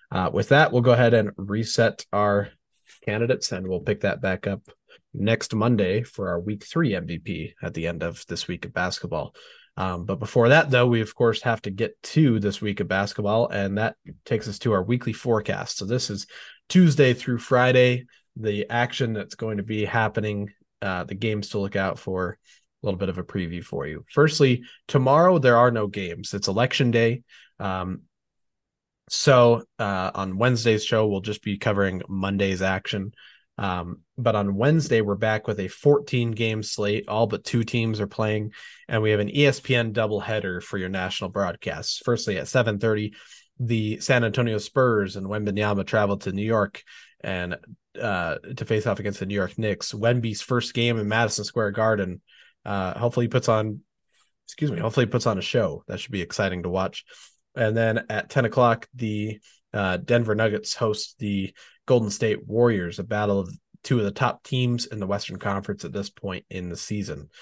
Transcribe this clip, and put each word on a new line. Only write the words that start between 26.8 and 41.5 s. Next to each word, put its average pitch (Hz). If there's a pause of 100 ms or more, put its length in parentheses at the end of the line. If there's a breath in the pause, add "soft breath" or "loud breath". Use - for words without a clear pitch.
day. 117 (380 soft breath)
Um, 95 (1080)
so, 120 (140)
uh, 95
on 95
Wednesday's 113
show, 110
we'll 98
just 104
be 101
covering 98
Monday's 98
action. 95 (460 loud breath)
Um, 90 (180)
but 117
on 101
Wednesday, 131
we're 101
back 107
with 104
a 92
fourteen 143
game 110
slate. 107
All 110
but 123
two 120
teams 113
are 101
playing, 107 (360 loud breath)
and 113
we 107
have 107
an 101
E 143
S 139
P -
N 113
doubleheader 104
for -
your 92
national 92
broadcasts. -